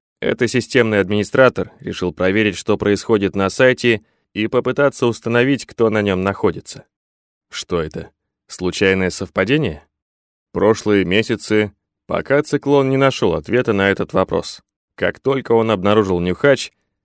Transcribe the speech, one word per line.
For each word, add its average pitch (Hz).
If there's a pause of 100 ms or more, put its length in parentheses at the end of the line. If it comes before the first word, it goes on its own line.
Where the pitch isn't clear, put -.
(200)
Это -
системный 113
администратор 104 (100)
решил 90
проверить, 95
что 104
происходит 104
на 98
сайте, 123 (300)
и 107
попытаться 127
установить, 120
кто 113
на 107
нём 95
находится. - (640)
Что -
это? 78 (360)
Случайное 95
совпадение? 98 (680)
Прошлые 101
месяцы, 107 (340)
пока 147
Циклон 143
не 135
нашёл 127
ответа 107
на 98
этот 95
вопрос. 92 (320)
Как -
только 131
он 113
обнаружил 98
нюхач, 90 (320)